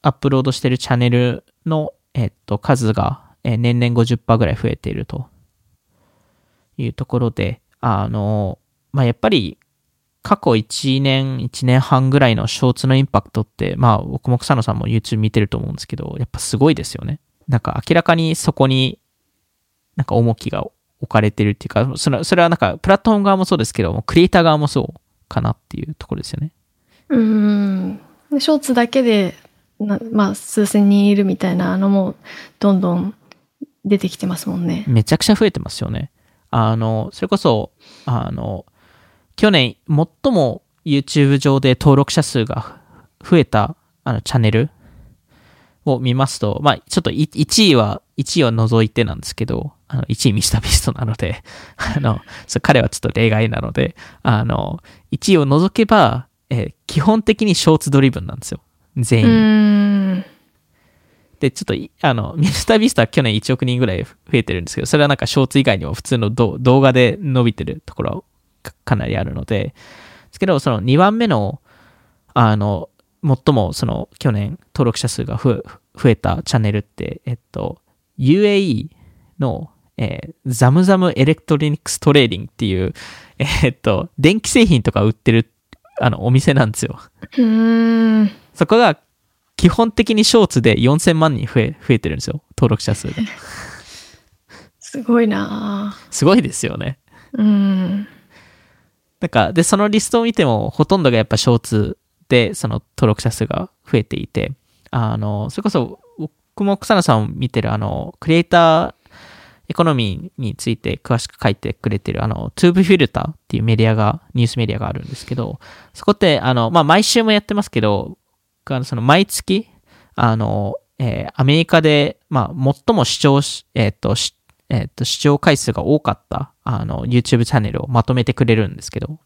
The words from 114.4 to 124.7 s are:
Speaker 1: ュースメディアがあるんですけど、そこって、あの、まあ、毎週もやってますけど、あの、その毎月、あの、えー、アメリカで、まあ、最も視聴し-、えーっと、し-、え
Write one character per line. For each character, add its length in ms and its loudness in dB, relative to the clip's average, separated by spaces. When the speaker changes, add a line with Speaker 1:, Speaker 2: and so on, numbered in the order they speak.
Speaker 1:
ュ 40 2
ー 20 0
ス 80 -6
メ 100 -2
デ 60 -4
ィ 20 -4
ア 40 -6
が 100 -6
あ 40 -6
る 80 -8
ん 60 -16
で 80 -12
す 100 -18
け 100 -8
ど、 240 -8
そ 120 -10
こ 80 2
っ 40 0
て、 220 2
あ 140 0
の、 180 0
ま 100 4
あ、 20 4
毎 200 4
週 200 2
も 80 2
や 80 4
っ 40 -6
て 100 -6
ま 100 -2
す 80 -10
け 100 -2
ど、 360 -2
あ 60 -4
の、 60 -6
そ 100 -8
の 60 -4
毎 240 4
月、 420 -4
あ 200 0
の、 400 -4
え 300 -4
ー、 80 -14
ア 80 0
メ 140 4
リ 80 2
カ 160 2
で、 380 2
ま 240 -2
あ、 200 0
最 100 2
も 100 2
視 140 -6
聴 220 4
し-、 320 -8
え 140 0
ー 40 -2
っ 80 -12
と、 160 -2
し-、 200 -6
え 120 -2